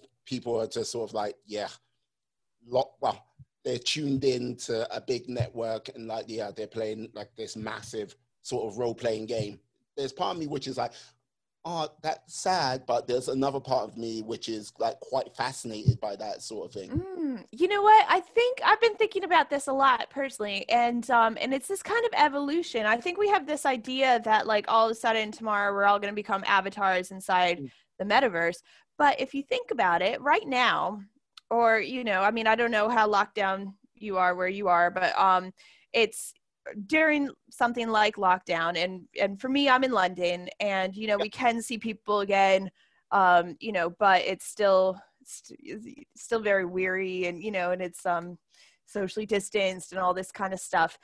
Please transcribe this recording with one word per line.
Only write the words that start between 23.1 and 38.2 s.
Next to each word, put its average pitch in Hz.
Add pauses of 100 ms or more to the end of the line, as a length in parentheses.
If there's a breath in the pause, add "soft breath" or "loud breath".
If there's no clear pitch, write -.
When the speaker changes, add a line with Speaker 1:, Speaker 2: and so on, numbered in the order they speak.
Speaker 2:
we 415
have 370
this 294
idea 262
that, 220
like, 208
all 226
of 226
a -
sudden 226
tomorrow 202
we're 202
all 202
gonna 208
become 202
avatars 190
inside 180
Speaker 1:
Mm. 139 (280 loud breath)
Speaker 2:
the 190
metaverse. 196 (340 soft breath)
But 285
if 269
you 277
think -
about 185
it, 208
right 302
now, 208 (480)
or, 226
you 240
know, 196
I 202
mean, 226
I 220
don't 233
know 214
how 226
locked 202
down 196 (200)
you 202
are 180
where 180
you 196
are, 175
but, 180
um, 185 (400 soft breath)
it's - (520)
during 302 (200)
something 233
like 214
lockdown. 180